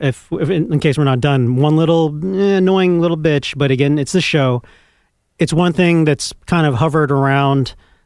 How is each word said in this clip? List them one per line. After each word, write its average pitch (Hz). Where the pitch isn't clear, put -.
if, 135
if 170
in, 160
in 147
case 147
we're 147
not 131
done, 127
one 151
little, 165
eh, 196
annoying 185
little 170
bitch, 151
but 139
again, 143
it's 135
the 185
show. 131
It's 165
one 175
thing 170
that's -
kind 165
of 139
hovered 147
around, 139